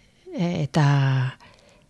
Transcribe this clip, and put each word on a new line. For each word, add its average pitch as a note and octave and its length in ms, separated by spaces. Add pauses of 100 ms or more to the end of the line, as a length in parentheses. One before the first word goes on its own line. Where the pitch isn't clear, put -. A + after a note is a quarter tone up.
(340)
e-, F3 300
eta C3+ 720 (540)